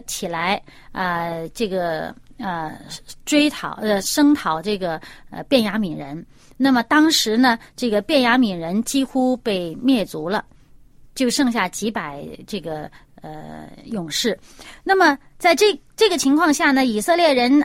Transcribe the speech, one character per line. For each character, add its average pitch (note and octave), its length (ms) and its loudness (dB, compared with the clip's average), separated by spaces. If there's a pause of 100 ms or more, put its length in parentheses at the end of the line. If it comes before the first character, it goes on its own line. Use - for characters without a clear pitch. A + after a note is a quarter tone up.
起 - 200 -8
来， E3+ 320 -2 (340)
呃， E3+ 560 -4
这 A3 200 -4
个， E3+ 460 -4 (220)
呃， E3+ 380 -6 (480)
追 D4 240 2
讨， - 260 -8
呃， G#3 280 -2
声 D4 320 4
讨 D#3+ 260 -2
这 G#3 160 -4
个， E3+ 240 -4 (300)
呃， - 140 -12
便 C4 180 4
雅 G#3 160 -2
悯 F#3 180 -4
人。 D3+ 300 -12 (320)
那 C4+ 140 4
么 B3 100 4
当 D4+ 300 4
时 A3 260 0
呢， A#3+ 220 4 (160)
这 B3 120 -2
个 G#3 140 0
便 D4 200 2
雅 A#3+ 140 4
悯 A3 220 2
人 F3 260 -2
几 C4+ 200 -2
乎 B3+ 340 0
被 F3+ 380 -4
灭 B3 280 2
族 D#3 240 -8
了， G3 160 -2 (720)
就 B3+ 160 0
剩 B3+ 220 0
下 G3+ 180 -2
几 A3 220 -6
百 D3+ 360 -10 (200)
这 G#3 120 -8
个 D#3 300 -10 (320)
呃， D#3 480 -16 (160)
勇 F3+ 240 -8
士。 G3 280 -2 (460)
那 F#4+ 120 0
么 D#4+ 220 4 (200)
在 E4+ 180 4
这， G4 240 2 (160)
这 A4 140 4
个 F4 80 0
情 C4+ 180 2
况 C4+ 180 4
下 D#4 180 2
呢， C4 140 4
以 G#3+ 160 0
色 E4+ 140 2
列 E4 180 4
人 B3+ 320 4